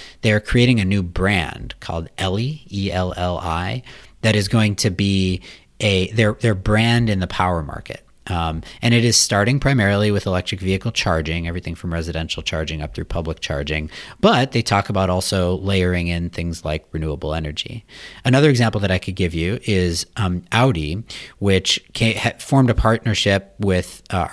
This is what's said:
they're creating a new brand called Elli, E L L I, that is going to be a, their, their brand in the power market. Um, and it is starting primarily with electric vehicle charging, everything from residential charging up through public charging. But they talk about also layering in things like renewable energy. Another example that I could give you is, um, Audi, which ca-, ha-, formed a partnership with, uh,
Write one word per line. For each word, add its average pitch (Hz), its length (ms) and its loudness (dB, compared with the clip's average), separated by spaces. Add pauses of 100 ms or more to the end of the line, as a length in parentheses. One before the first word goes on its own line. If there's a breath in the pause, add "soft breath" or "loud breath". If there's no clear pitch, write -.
(220 loud breath)
they're 107 200 2
creating 123 380 4
a 98 60 2
new 98 160 2
brand 90 800 -2
called 82 300 -6 (100)
Elli, 110 520 -4
E 98 200 -4
L 92 260 -2
L 90 220 -2
I, 90 420 -4 (400 loud breath)
that 110 140 2
is 101 120 2
going 107 300 2
to 107 140 0
be 95 500 0 (400 loud breath)
a, 95 300 2
their, 110 220 2
their 110 220 0
brand 113 540 2
in 98 100 0
the 90 80 0
power 90 360 0
market. - 420 -12 (220)
Um, 82 340 -2 (200 loud breath)
and 120 120 4
it 120 120 4
is 113 100 4
starting 107 440 2
primarily 107 520 2
with 101 160 0
electric 90 320 -2
vehicle 95 320 -2
charging, 82 560 -2
everything 85 260 -6
from 85 200 -6
residential 80 500 -6
charging 80 380 -4
up 73 120 -8
through - 120 -8
public 82 340 -6
charging. 78 500 -4 (300 loud breath)
But 135 320 2
they 113 100 0
talk 101 280 0
about 95 200 2
also 92 460 0
layering 90 520 0
in 85 220 -2
things 85 360 -8
like 78 260 -4
renewable 78 420 -4
energy. 78 520 -8 (400 loud breath)
Another 139 240 6
example 113 320 2
that 95 100 0
I 92 80 2
could 95 160 -6
give 87 180 0
you 85 300 -2
is, 90 420 0 (120)
um, 90 340 -2
Audi, 101 500 0 (380 loud breath)
which 95 440 2 (100)
ca-, 113 200 0
ha-, - 260 -2
formed 131 300 4
a 117 60 2
partnership 104 840 2
with, 92 500 -2
uh, 90 240 -2